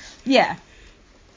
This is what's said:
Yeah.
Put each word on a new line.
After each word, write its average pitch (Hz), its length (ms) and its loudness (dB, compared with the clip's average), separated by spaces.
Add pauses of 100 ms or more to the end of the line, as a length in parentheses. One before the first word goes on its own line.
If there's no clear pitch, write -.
(240)
Yeah. 233 320 0 (800)